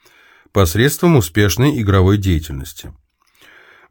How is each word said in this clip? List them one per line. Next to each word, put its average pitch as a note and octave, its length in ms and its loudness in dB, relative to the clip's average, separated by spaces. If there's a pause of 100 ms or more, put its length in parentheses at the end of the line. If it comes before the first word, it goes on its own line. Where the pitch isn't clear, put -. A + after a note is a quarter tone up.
(520)
посредством A#2 640 0
успешной A#2+ 640 0
игровой G2 380 2
деятельности. D#2 760 -6 (1000)